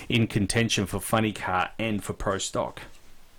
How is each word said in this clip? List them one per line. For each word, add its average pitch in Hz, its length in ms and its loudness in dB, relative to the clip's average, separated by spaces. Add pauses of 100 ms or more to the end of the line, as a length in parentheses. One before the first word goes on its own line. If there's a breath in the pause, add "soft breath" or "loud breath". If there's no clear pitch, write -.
in 113 200 4
contention 107 580 2
for 98 160 -2
Funny 110 320 2
Car 90 440 0
and 107 240 0
for - 120 -4
Pro 98 240 0
Stock. - 460 -4 (560)